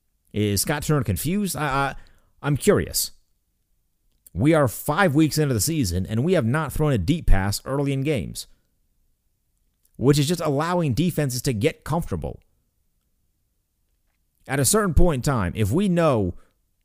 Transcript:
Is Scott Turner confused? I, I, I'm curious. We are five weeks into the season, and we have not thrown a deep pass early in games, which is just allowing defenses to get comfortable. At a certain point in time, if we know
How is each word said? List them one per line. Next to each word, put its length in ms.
Is 280
Scott 220
Turner 200
confused? 520
I, 100
I, 300
I'm 160
curious. 540
We 200
are 160
five 440
weeks 240
into 160
the 60
season, 460
and 180
we 100
have 120
not 260
thrown 220
a 40
deep 300
pass 380
early 260
in 100
games, 460
which 200
is 100
just 120
allowing 540
defenses 480
to 120
get 300
comfortable. 560
At 120
a 60
certain 280
point 220
in 60
time, 220
if 140
we 200
know 440